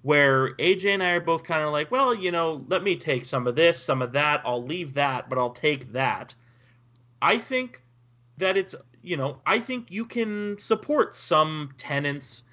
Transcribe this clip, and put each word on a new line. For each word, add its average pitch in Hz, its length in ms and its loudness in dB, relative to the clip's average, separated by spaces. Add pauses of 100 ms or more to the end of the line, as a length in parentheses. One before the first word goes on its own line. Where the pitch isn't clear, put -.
Where 139 580 4
A 180 160 4
J 196 180 0
and 196 80 0
I 180 100 2
are 175 100 2
both 165 240 0
kinda 156 240 0
like, 147 220 -2
"Well, 254 220 2
you 185 180 -2
know, 160 360 -2
let 180 160 0
me 190 140 0
take 131 260 -2
some 123 240 -2
of 120 80 -2
this, 170 260 4
some 131 200 0
of 123 100 -2
that. 147 320 2
I'll 123 200 -2
leave 151 320 -8
that, 139 340 0
but 127 80 -2
I'll 123 120 0
take 135 440 -2
that." 120 420 -2 (840)
I 175 160 4
think 254 440 -6 (560)
that 190 200 2
it's, 190 180 -4 (260)
you 175 140 -6
know, 135 300 -4
I 196 140 2
think 240 300 -6
you 214 160 -6
can 208 540 -4
support 220 560 0
some 156 600 0
tenets, 143 760 -6